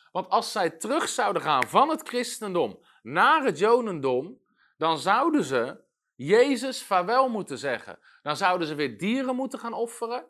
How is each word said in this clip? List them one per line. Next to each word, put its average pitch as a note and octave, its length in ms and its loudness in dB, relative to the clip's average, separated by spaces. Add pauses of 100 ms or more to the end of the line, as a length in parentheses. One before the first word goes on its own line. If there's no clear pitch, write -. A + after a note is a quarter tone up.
(120)
Want F#3 180 -6
als G#3+ 220 2
zij F#3 180 0
terug C4+ 380 -2
zouden G3+ 340 0
gaan C#3 260 2
van B3 220 6
het - 180 -4
christendom F3+ 720 -4 (220)
naar G#3+ 420 2
het F#3+ 140 0
Jodendom, F3+ 840 0 (360)
dan D#3+ 200 0
zouden A#3 460 2
ze C3 380 -2 (340)
Jezus A#3+ 680 2
vaarwel A3 460 2
moeten F3+ 280 -6
zeggen. A2+ 420 -6 (220)
Dan D3 160 -4
zouden F3+ 300 0
ze D3+ 80 -6
weer C3+ 220 -4
dieren B3+ 380 -2
moeten B3+ 240 -6
gaan A#3 140 -8
offeren. A#3 560 -6